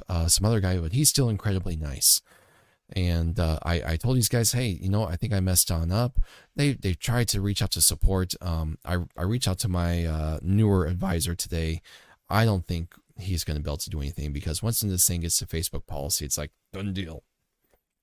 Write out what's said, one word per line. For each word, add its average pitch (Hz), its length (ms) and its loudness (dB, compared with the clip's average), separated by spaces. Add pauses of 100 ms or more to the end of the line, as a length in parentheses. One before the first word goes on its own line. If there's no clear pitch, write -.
uh, 82 200 0
some 92 180 4
other 110 140 4
guy, 92 180 2
but 82 160 -2
he's 139 160 4
still 127 200 2
incredibly 95 460 -2
nice. 76 460 0 (760)
And, 85 440 0
uh, 80 240 2
I, 85 200 0 (100)
I 80 40 0
told 127 200 0
these 117 120 2
guys, 117 240 2
"Hey, 123 160 -2 (120)
you 95 80 -2
know, 104 140 2
I 87 120 -4
think - 180 -4
I 98 60 2
messed 92 300 2
on 82 220 0
up." 120 280 0 (360)
They, 143 180 2
they 95 200 -2
tried 117 360 0
to 101 120 0
reach 101 200 0
out 95 100 0
to 95 100 -2
support. 92 600 2
Um, 80 440 -2
I, 90 120 -2 (200)
I 82 60 -6
reached 113 240 0
out 92 120 0
to - 80 -2
my, 85 380 2
uh, 78 360 -2
newer 98 440 4
advisor 85 500 0
today. 80 460 -2 (480)
I 110 160 4
don't 98 200 2
think 85 300 -6 (220)
he's 90 260 -4
gonna 76 160 -4
be 73 100 -6
able 71 80 -4
to - 120 -8
do 80 100 -6
anything 71 340 -6
because 73 300 -4
once 113 160 -2
this 92 280 0
thing 87 140 -2
gets 82 180 -2
to - 60 -8
Facebook - 400 -6
policy, 71 400 -4
it's 67 120 -4
like, 73 140 -6 (220)
done 98 200 -6
deal. 85 300 -8 (800)